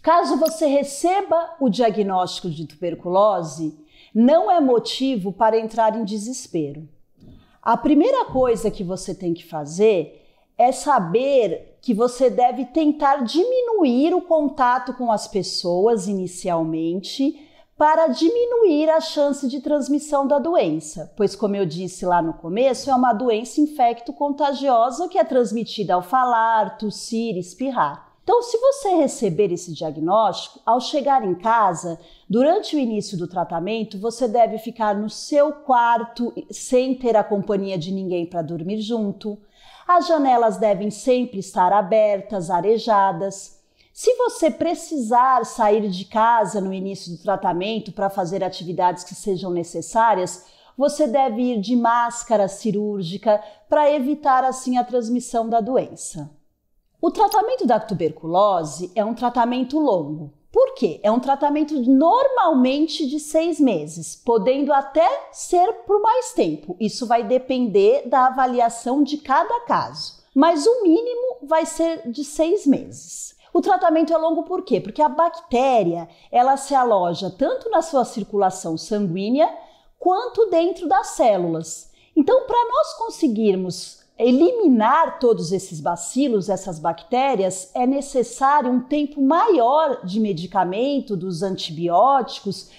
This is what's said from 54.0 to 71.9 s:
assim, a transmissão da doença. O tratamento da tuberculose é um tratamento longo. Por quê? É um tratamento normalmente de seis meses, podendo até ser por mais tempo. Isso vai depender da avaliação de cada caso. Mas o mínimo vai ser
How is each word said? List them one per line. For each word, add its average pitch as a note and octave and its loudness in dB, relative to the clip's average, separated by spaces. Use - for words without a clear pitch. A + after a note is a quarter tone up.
assim, B3+ -2
a A#3+ 0
transmissão A#3+ -4
da A3+ 2
doença. E3+ -6
O E4 0
tratamento G#4+ 0
da A3+ 4
tuberculose E3+ -2
é G#3 0
um A#3 -4
tratamento B3 -2
longo. D#3+ -2
Por B4+ 2
quê? D#3+ -2
É G3+ 4
um A#3+ 2
tratamento D4 0
normalmente D#4 2
de D4 -4
seis D#4+ 0
meses, E3 -2
podendo B3+ 2
até D#4 2
ser F4+ 2
por G#4 2
mais A#4+ 0
tempo. F3 -2
Isso A3 -4
vai A#3+ 2
depender B3 2
da B3+ 4
avaliação B3+ 0
de D4 -4
cada G#4 0
caso. D3+ -6
Mas D#4 4
o A#4+ 4
mínimo A#4+ 0
vai D#4+ 0
ser E4 -4